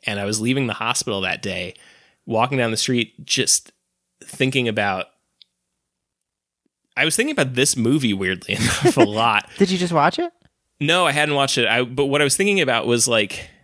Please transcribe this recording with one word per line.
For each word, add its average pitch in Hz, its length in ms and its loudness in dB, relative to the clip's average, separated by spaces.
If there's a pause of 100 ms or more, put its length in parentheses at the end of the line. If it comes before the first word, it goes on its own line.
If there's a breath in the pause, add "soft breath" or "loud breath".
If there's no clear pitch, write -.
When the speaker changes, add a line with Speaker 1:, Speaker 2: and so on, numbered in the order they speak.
Speaker 1:
And 101 140 -4
I 101 60 -4
was 107 160 -4
leaving 127 260 0
the 107 60 -4
hospital 113 480 -4
that 92 200 -4
day, 90 340 -8 (500 soft breath)
walking 120 320 0
down 117 140 0
the 110 60 -4
street, - 480 -2
just - 460 0 (500)
thinking 131 460 -2
about, 101 380 -2 (1900)
I 131 80 2
was 156 100 0
thinking 277 160 0
about 139 220 -2
this 123 240 2
movie, 123 360 2
weirdly 95 420 -2
<laughs> - 0 -
enough, - 420 2
a 127 60 6
lot. 107 540 2
Speaker 2:
Did 185 140 2
you 190 60 0
just 175 160 -2
watch 156 260 2
it? 339 140 -4 (480)
Speaker 1:
No, 170 260 2
I 135 60 0
hadn't 151 220 0
watched 139 220 0
it. 117 120 2
I, 120 160 2
but 131 220 -2
what 143 120 0
I 147 60 4
was 135 100 2
thinking 196 240 0
about 127 260 0
was, 120 220 2
like, 110 420 -2 (140)